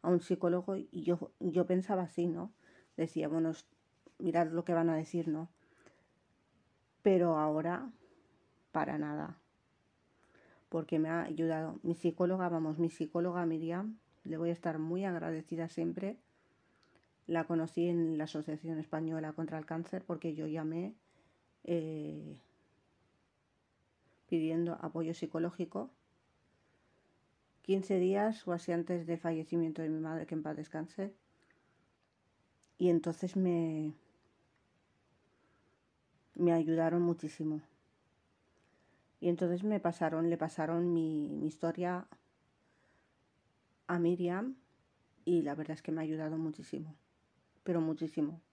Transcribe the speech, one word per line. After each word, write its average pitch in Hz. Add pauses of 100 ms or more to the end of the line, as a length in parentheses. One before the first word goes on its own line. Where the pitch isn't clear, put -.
a 165
un 175
psicólogo", 180
y -
yo, 175
yo 175
pensaba 185
así, 170
¿no? 175 (460)
Decía, 160
"Bueno, 160
es-, - (540)
mirad 170
lo 165
que 175
van 165
a 160
decir", 160
¿no? 160 (1500)
Pero 175
ahora, 156 (840)
para 151
nada. 151 (1300)
Porque 160
me 156
ha 170
ayudado. 160
Mi 170
psicóloga, 180
vamos, 160
mi 165
psicóloga 175
Miriam, 170 (280)
le 160
voy 170
a 170
estar 170
muy 175
agradecida 165
siempre. 175 (1080)
La 165
conocí 165
en 165
la 151
Asociación 156
Española 160
contra 160
el 151
Cáncer 170
porque 165
yo 156
llamé, 160 (680)
eh, 156 (1900)
pidiendo 165
apoyo 165
psicológico 175 (1700)
quince 190
días 202
o 175
así 170
antes 170
del 165
fallecimiento 165
de 160
mi 156
madre, 160
que 160
en 156
paz 156
descanse. 165 (1600)
Y 180
entonces 170
me, 165 (2500)
me 170
ayudaron 165
muchísimo. 156 (1600)
Y 175
entonces 175
me 208
pasaron, 165
le 170
pasaron 165
mi, 160
mi 151
historia 175 (1800)
a 175
Miriam 180 (680)
y 170
la 147
verdad 156
es -
que -
me 160
ha -
ayudado 156
muchísimo, 156 (680)
pero 170
muchísimo. 160 (140)